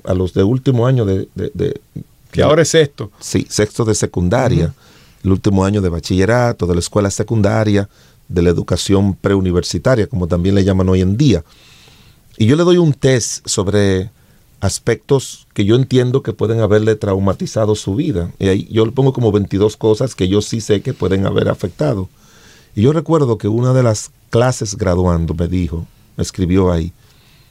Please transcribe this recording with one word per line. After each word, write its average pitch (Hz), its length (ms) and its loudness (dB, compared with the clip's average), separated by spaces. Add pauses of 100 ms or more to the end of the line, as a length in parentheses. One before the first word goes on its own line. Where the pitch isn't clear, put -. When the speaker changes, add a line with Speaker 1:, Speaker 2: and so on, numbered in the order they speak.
Speaker 1:
a - 100 -2
los 92 200 -2
de 98 100 2
último 120 420 0
año 127 200 2
de, 95 280 -2
de, 95 200 -8
de - 280 -6 (500)
Speaker 2:
Que 151 120 0
ahora 151 180 4
es 147 80 2
sexto. 147 500 0
Speaker 1:
Sí, - 300 -4
sexto 107 360 -2
de 107 100 0
secundaria, 113 720 0
Speaker 2:
Ujú. - 80 -6 (500)
Speaker 1:
el 95 80 2
último 95 340 2
año 101 160 0
de 92 80 0
bachillerato, 95 800 0
de 87 80 0
la 87 40 0
escuela 101 300 -2
secundaria, 104 800 0 (380)
de 87 160 0
la 87 60 4
educación 98 680 0
preuniversitaria, 98 880 0
como 90 220 -4
también 87 260 0
le 98 100 2
llaman 92 260 2
hoy 92 120 2
en 95 160 0
día. 123 260 2 (960)
Y 107 80 2
yo 131 100 4
le 170 80 2
doy 180 140 4
un 165 160 2
test - 540 -2
sobre 98 640 0 (500)
aspectos - 920 -2
que 107 100 -2
yo 104 120 2
entiendo 127 460 0
que 110 120 -6
pueden 113 260 -2
haberle 107 360 2
traumatizado 98 800 -2
su 98 200 -6
vida. 104 340 -4 (100)
Y 95 100 0
ahí 98 200 0
yo 113 160 2
le 117 60 -4
pongo 135 220 0
como 117 180 0
veintidós 101 460 0
cosas - 380 0
que 92 120 -2
yo 101 140 2
sí 113 180 -6
sé 104 220 -2
que - 120 -8
pueden 95 320 -2
haber 107 220 0
afectado. 107 600 -4 (640)
Y 104 60 0
yo 127 120 4
recuerdo 151 440 0
que 107 100 -4
una 120 260 0
de 131 100 4
las 110 280 -2 (180)
clases 117 460 0
graduando 87 580 0
me 85 140 -4
dijo, 85 400 -4 (300)
me - 60 -4
escribió 92 480 0
ahí, 85 200 -2 (600)